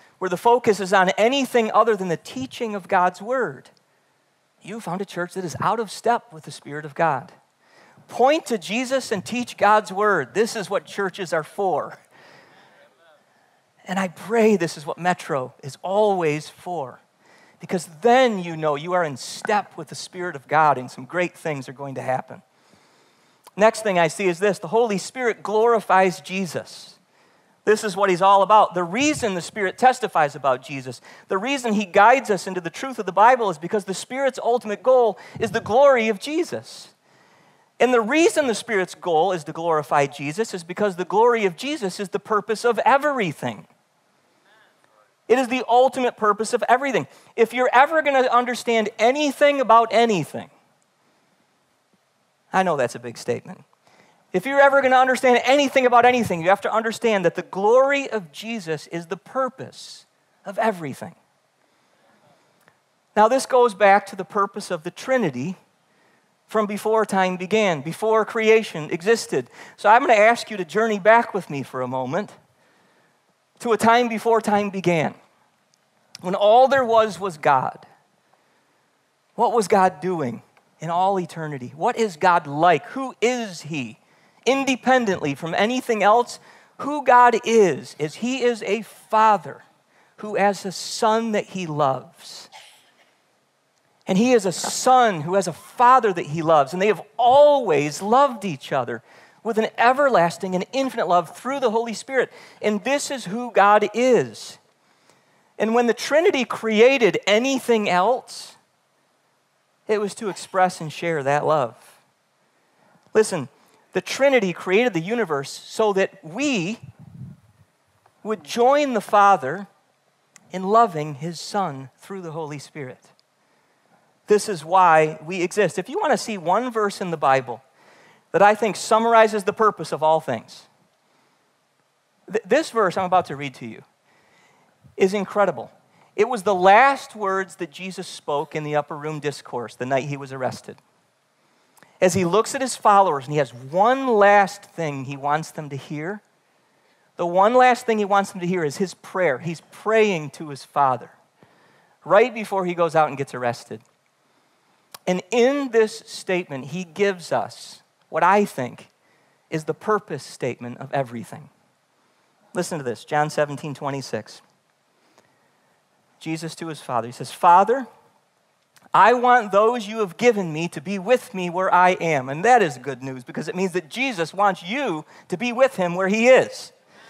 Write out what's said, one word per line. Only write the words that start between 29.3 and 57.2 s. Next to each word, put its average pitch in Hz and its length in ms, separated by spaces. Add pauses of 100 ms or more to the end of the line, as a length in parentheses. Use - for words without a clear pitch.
the 170 80
Spirit 190 340
testifies 202 580
about 135 280
Jesus, 127 400 (260)
the 196 80
reason 247 380
he 208 100
guides 208 460
us 190 160
into 185 160
the 165 80
truth 262 280
of 220 60
the 180 80
Bible 220 380
is 160 80
because 185 260
the 190 80
Spirit's 254 500
ultimate 214 400
goal 247 360 (200)
is 220 120
the 220 100
glory 247 480
of 208 120
Jesus. - 680 (920)
And 247 140
the 240 80
reason 302 460
the 233 80
Spirit's 190 400
goal 170 380
is 170 120
to - 80
glorify 156 540
Jesus 151 480
is 180 100
because 180 320
the 175 80
glory 226 400
of 185 100
Jesus 254 460
is 202 80
the 196 100
purpose 208 460
of 233 140
everything. 226 880 (1600)
It 240 120
is 254 100
the 254 180
ultimate 254 520
purpose 214 340
of 233 160
everything. 240 380 (280)
If 226 200
you're 254 180
ever 302 300
gonna 269 260
understand 233 720
anything 285 600
about 226 320
anything, 196 600 (2000)
I 185 100
know 175 140
that's 123 180
a 120 40
big 117 180
statement. - 480 (720)
If 180 100
you're 277 160
ever 277 220
gonna 262 160
understand 254 460
anything 269 420
about 240 180
anything, 220 380
you 170 80
have 196 100
to - 120
understand 220 520